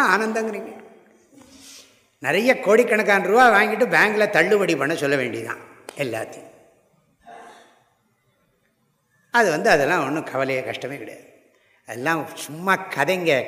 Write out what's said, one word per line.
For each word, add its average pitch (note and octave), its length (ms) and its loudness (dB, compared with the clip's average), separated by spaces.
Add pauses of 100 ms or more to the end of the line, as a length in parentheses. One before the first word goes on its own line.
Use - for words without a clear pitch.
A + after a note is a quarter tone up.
ஆனந்தங்கிறீங்க? A3 680 -2 (1500)
நிறைய F#3 360 2
கோடிக்கணக்கான G#3+ 680 2
ரூபா A#3+ 220 6
வாங்கிட்டு G#3+ 380 2
பேங்க்ல G#3 420 2
தள்ளுபடி F3+ 460 2
பண்ண C#3 180 -2
சொல்ல C#3+ 220 -2
வேண்டியதுதான் A2+ 460 -6 (340)
எல்லாத்தையும். A2+ 540 -8 (2750)
அது A3+ 160 4
வந்து F#3 200 0
அதெல்லாம் D#3 340 2
ஒண்ணும் D3 240 -6
கவலையே C3 340 -4
கஷ்டமே B2 360 -10
கிடையாது. G#2 260 -18 (640)
அதெல்லாம் C#3 340 -4 (160)
சும்மா F3 360 -4 (160)
கதைங்க, D#3+ 580 0